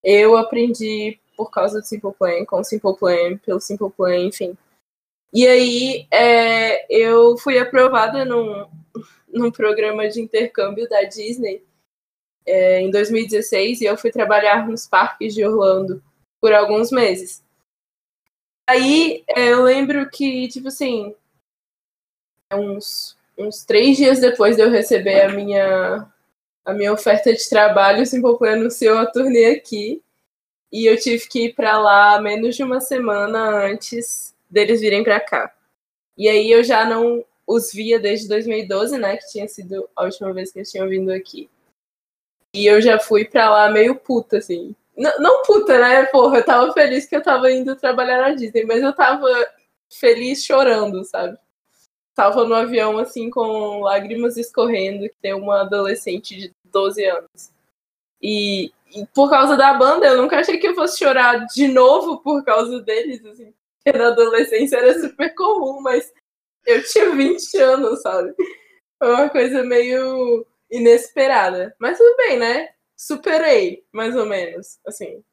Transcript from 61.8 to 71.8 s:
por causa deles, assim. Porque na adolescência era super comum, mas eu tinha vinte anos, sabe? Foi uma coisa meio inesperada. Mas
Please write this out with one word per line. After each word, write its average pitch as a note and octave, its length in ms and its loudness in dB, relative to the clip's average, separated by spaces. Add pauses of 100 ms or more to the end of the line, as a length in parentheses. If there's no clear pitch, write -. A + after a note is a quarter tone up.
por C#4+ 200 -4
causa A#3+ 380 -2
deles, A3 460 -6
assim. G#3+ 260 -20 (320)
Porque - 140 2
na A#3+ 100 2
adolescência A#3 720 0
era B3+ 200 4
super D#4 360 -6
comum, E4+ 480 -2
mas B3 280 -2 (560)
eu - 180 0
tinha G#4+ 300 2
vinte E4 440 -2
anos, C4 420 2
sabe? F#3 320 -6 (640)
Foi A#3+ 140 0
uma C#4+ 160 2
coisa C4 340 -2
meio B3 800 -2 (260)
inesperada. A#3 1080 0
Mas C4 200 -6